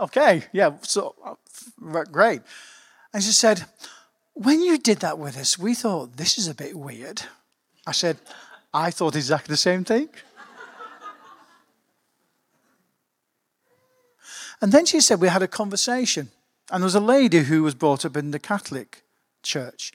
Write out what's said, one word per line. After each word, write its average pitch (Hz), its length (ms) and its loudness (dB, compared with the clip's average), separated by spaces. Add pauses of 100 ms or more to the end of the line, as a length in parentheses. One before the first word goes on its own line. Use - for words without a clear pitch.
okay, 202 520 2
yeah, 185 200 2 (100)
so, - 320 -6 (100)
uh, - 100 -16 (440)
right, 160 320 -8
great." 170 320 2 (720)
And 208 80 -4
she 214 100 0
said, 208 340 2 (680)
"When 294 260 4
you 349 180 4
did 214 220 2
that 160 180 -4
with 143 180 -10
us, 135 220 -2
we 220 160 -2
thought, 143 420 -4
'This - 220 -2
is 180 100 -4
a 147 60 -8
bit 165 220 -14
weird.'" 139 460 -14 (640)
I 156 60 -6
said, 165 260 -2 (540)
"I 160 200 0
thought 151 240 -2
exactly 147 360 -2
the 151 40 0
same 185 280 0
thing." 262 280 0
<laughs> - 60 -20 (4000)
And 202 120 2
then 330 140 6
she 311 140 2
said, 202 200 4
we 180 80 4
had 185 140 2
a 185 60 -2
conversation. 202 840 -4 (400)
And 180 120 -2
there 185 40 2
was 185 80 0
a 208 60 6
lady 214 440 4
who 156 180 2
was 147 120 0
brought 139 300 0
up 123 120 -6
in 147 160 -6
the 147 80 -8
Catholic - 600 -8 (400)
church. - 520 -10